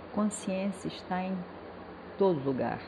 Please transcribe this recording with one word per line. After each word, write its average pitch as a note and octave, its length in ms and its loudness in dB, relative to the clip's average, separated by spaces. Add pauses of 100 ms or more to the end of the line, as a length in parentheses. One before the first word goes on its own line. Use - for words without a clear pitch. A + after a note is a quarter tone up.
(120)
consciência G3 760 0
está F#3 340 -2
em F#3 160 0 (800)
todo F3 260 6
lugar. A#2 440 0